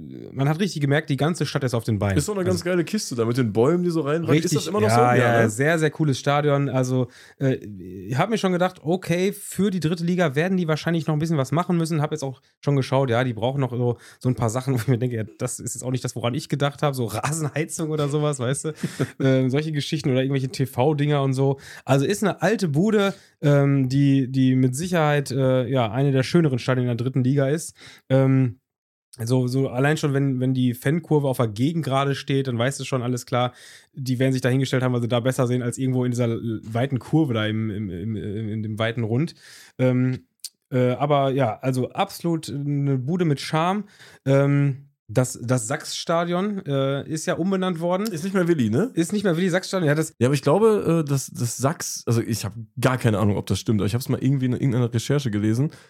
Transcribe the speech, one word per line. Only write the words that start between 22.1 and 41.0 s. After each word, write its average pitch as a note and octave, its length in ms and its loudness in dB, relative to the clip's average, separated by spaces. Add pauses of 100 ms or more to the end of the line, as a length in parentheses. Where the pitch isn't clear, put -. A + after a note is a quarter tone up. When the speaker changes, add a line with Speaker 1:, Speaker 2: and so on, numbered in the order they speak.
Speaker 1:
eine F#3+ 200 0
alte F#3+ 260 2
Bude, G3 460 2 (260)
ähm, C#3 480 4
die, C3+ 420 4
die C3 240 4
mit C3 200 4
Sicherheit, D3+ 560 0
äh, C3 380 2
ja, B2 220 2
eine C3+ 220 2
der C3 100 4
schöneren C3 360 2
Stadien B2+ 300 0
in A#2+ 80 0
der - 0 -
dritten B2 280 0
Liga C3+ 240 2
ist. D3 280 -4 (320)
Ähm, C3+ 520 4 (600)
so, B2 240 2
so C3 220 0
allein C#3 280 0
schon, D3+ 160 -2
wenn, C#3 280 0
wenn C3 140 0
die B2+ 200 2
Fankurve D3+ 540 0
auf B2+ 100 -2
der A#2+ 100 2
Gegend C#3 360 -2
gerade C#3 300 0
steht, C3+ 340 -2
dann A#2+ 100 -2
weißt C3 220 0
du C3 40 -8
schon, B2+ 180 -4
alles B2 240 -4
klar, B2 260 0 (400)
die B2+ 260 -4
werden C3 140 2
sich B2+ 100 -2
da C3 60 2
hingestellt C3 340 0
haben, B2+ 100 0
weil A#2+ 100 0
sie A#2 60 -2
da A#2+ 120 2
besser B2+ 260 0
sehen, B2 160 0
als A#2+ 160 -6
irgendwo B2+ 260 0
in B2 60 0
dieser A#2+ 160 0
l-, A2+ 380 -4
weiten A#2+ 340 -2
Kurve D3 360 0
da G#2+ 120 0
im, A2 240 -2
im, G2+ 200 -6
im, G2 260 -6
im, G#2 320 -6
in G#2+ 140 -6
dem G#2+ 160 -6
weiten A#2 240 -2
Rund. A#2+ 320 -2 (440)
Ähm, B2+ 480 0 (440)
äh, B2+ 220 2
aber C#3 380 2